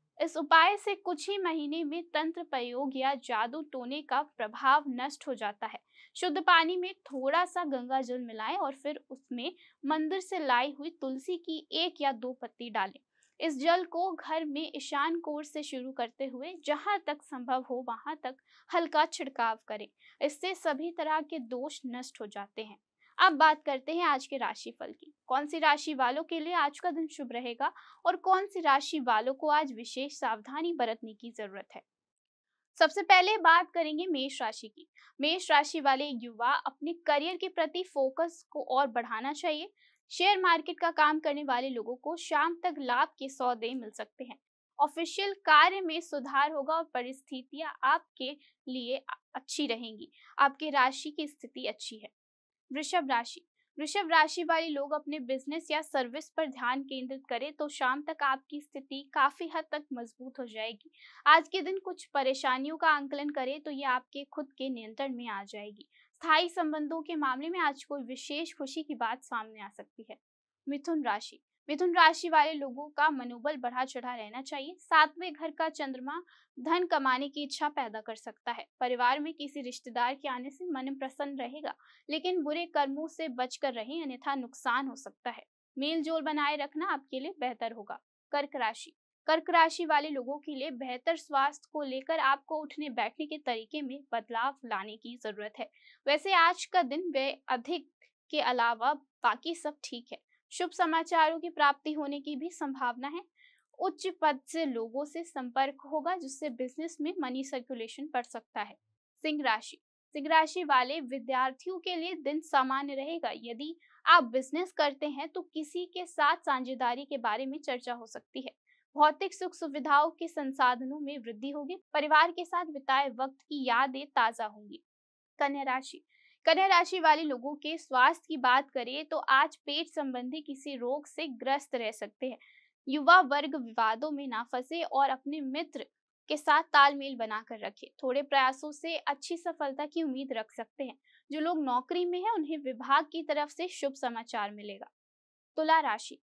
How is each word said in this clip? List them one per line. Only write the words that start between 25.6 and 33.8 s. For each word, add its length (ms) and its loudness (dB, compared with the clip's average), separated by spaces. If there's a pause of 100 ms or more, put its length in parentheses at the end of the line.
वालों 300 0
के 160 -4
लिए 140 -4
आज 260 0
का 100 -2
दिन 180 -2
शुभ 240 -10
रहेगा 400 -4 (320)
और 140 4
कौन 280 4
सी 140 -8
राशि 400 2
वालों 340 2
को 160 -2
आज 220 2
विशेष 480 -8
सावधानी 540 -4
बरतने 400 -4
की 180 -16
जरूरत 420 -12
है। 80 -18 (1000)
सबसे 240 6
पहले 340 8
बात 340 6
करेंगे 340 -2